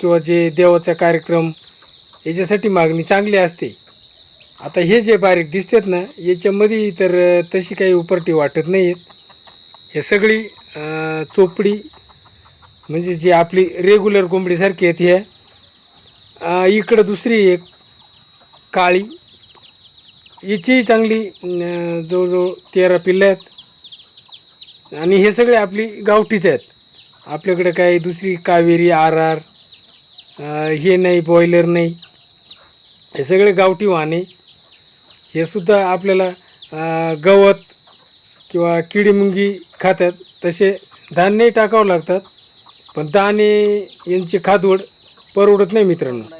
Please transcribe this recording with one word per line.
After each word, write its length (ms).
किंवा 200
जे 300
देवाचा 440
कार्यक्रम, 580
याच्यासाठी 440
मागणी 340
चांगली 340
असते. 400
आता 200
हे 220
जे 160
बारीक 340
दिसतात 340
ना, 160
याच्यामध्ये 720
तर, 480
अ, 160
तशी 200
काही 180
उपरटी 380
वाटत 360
नाही 180
आहेत. 100
हे 60
सगळी, 420
अ, 480
चोपडी 380
म्हणजे 260
जी 160
आपली 320
रेग्युलर 640
कोंबडीसारखी 640
आहेत 140
हे. 360
अ, 240
इकडं 400
दुसरी 420
एक 120
काळी, 300
हिची 400
चांगली, 440
अ, 760
जवळजवळ 520
तेरा 220
पिल्लं 280
आहेत. 120
आणि 220
हे 160
सगळे 240
आपली 320
गावठीच 580
आहेत. 140
आपल्याकडे 440
काही 280
दुसरी 360
कावेरी, 560
आर 260
आर, 200
अ, 300
हे 260
नाही, 240
बॉयलर 460
नाही, 300
हे 60
सगळे 280
गावठी 340
वाहने. 340
हे 100
सुद्धा 440
आपल्याला, 380
अ, 420
गवत 420
किंवा 300
किडीमुंगी 800
खातात 320
तसे 320
धान्यही 340
टाकावं 360
लागतात, 360
पण 180
दाणे 640
यांची 380
खादवड 360
परवडत 380
नाही 120
मित्रांनो. 380